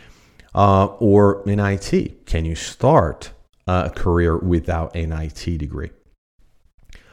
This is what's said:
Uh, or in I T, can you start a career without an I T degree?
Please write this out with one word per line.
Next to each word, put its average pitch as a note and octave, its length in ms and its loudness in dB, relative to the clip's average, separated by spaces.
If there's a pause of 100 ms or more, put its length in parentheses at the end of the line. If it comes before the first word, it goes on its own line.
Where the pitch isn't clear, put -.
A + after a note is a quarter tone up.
(560)
Uh, G2 300 4 (140)
or G2+ 500 4
in G2+ 100 0
I G2 180 0
T, - 380 -4 (120)
can D#2+ 180 -2
you D#2+ 80 -4
start - 760 0 (340)
a F2+ 240 0
career E2+ 480 2
without E2+ 580 -2
an E2 160 -4
I D#2 180 -6
T - 280 -6
degree? D2 320 -8 (1200)